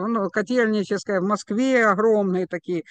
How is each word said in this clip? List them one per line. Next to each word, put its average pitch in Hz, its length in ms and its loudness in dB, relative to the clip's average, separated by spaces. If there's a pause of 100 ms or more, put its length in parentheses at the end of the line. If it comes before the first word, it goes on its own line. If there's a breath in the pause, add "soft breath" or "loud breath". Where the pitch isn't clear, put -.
ну, 214 260 -2
Котельническа 214 880 0
в - 20 0
Москві, 226 640 0
огромний 202 640 2
такий, 175 440 -6